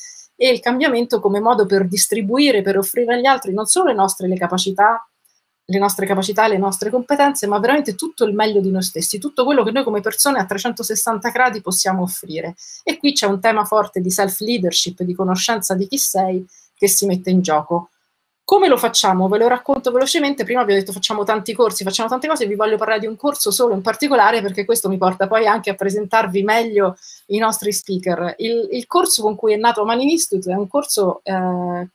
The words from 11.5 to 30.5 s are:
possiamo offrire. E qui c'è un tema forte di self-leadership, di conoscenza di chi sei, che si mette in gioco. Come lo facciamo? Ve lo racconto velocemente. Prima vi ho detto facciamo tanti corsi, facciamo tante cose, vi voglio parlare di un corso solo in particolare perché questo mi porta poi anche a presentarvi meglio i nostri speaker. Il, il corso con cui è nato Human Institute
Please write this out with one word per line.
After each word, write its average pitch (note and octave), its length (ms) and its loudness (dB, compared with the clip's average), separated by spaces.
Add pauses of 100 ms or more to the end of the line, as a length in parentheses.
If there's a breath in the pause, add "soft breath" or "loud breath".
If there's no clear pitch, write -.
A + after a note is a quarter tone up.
possiamo F#3 420 0
offrire. E3+ 540 -8 (260 loud breath)
E - 140 -2
qui C#4+ 160 0
c'è A3 140 0
un G3 120 0
tema G#3+ 260 0
forte G3+ 360 0
di F3+ 100 -2
self-leadership, F#3 920 -2
di F3+ 120 -4
conoscenza F#3+ 600 -2
di F#3+ 120 -2
chi C#4 120 -4
sei, F#3 460 -2 (380 soft breath)
che G3+ 60 4
si G3+ 180 2
mette F#3 240 -2
in F#3 120 6
gioco. E3+ 480 0 (540)
Come G4 220 4
lo C#4 100 6
facciamo? F#3+ 520 2
Ve G#3 100 2
lo A3+ 80 4
racconto B3+ 460 0
velocemente. C#4 500 0
Prima A#3+ 220 0
vi G3+ 80 2
ho - 20 4
detto G3 160 0
facciamo G3+ 320 -4
tanti G#3+ 320 -2
corsi, A3 300 0
facciamo G3 240 -2
tante B3+ 180 -4
cose, D4+ 180 0
vi G3+ 120 -4
voglio G#3+ 200 0
parlare G#3+ 220 0
di G#3+ 80 -6
un A3 80 -6
corso C#4+ 380 -2
solo A#3 200 2
in F#3+ 100 -2
particolare A3+ 600 2
perché G3 220 -4
questo A3+ 240 0
mi F#3+ 100 -2
porta F#3 300 2
poi A3 180 2
anche G#3 240 0
a F#3+ 40 -2
presentarvi G3 680 0
meglio G#3 540 2 (300 loud breath)
i G3+ 120 -2
nostri A3 340 0
speaker. F3+ 680 -4
Il, A3+ 340 -2
il A#3+ 160 -6
corso F4 340 0
con G#3+ 140 0
cui A3 160 0
è G#3 40 2
nato G#3+ 260 2
Human A#3 180 0
Institute C4 500 0